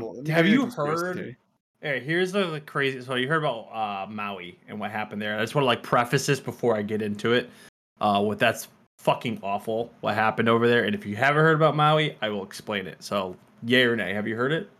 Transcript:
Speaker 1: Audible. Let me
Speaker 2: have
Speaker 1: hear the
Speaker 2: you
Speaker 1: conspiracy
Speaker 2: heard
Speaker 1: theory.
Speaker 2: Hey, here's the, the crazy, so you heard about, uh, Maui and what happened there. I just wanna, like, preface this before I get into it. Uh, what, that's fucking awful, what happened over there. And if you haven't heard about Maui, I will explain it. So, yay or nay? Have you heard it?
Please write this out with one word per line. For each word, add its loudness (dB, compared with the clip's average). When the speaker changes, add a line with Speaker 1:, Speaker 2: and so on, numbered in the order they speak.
Speaker 1:
Audible. -10
Let -12
me -4
Speaker 2:
have 4
Speaker 1:
hear 6
the 6
Speaker 2:
you 2
Speaker 1:
conspiracy -4
Speaker 2:
heard -6
Speaker 1:
theory. -12
Speaker 2:
Hey, -4
here's -2
the, 0
the -6
crazy, -4
so -8
you 0
heard 2
about, -4
uh, -4
Maui -8
and -10
what -6
happened -6
there. -4
I 0
just -2
wanna, 2
like, 2
preface 2
this 2
before -2
I -2
get -2
into 0
it. 2
Uh, 4
what, 0
that's 2
fucking -2
awful, -4
what 0
happened 2
over 6
there. 4
And 0
if -6
you -6
haven't 4
heard 6
about 4
Maui, 2
I -2
will -4
explain -6
it. -14
So, -4
yay 4
or 2
nay? -2
Have -4
you -4
heard 0
it? -4